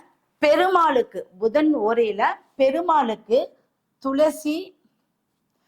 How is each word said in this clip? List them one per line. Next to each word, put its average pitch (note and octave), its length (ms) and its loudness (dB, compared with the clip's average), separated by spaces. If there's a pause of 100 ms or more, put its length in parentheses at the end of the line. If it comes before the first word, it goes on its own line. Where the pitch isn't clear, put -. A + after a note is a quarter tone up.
(380)
பெருமாளுக்கு, D#4 880 0 (100)
புதன் C#4+ 380 0
ஓரையில A3 480 -2 (320)
பெருமாளுக்கு C4+ 1000 0 (420)
துளசி, D4+ 800 -4 (920)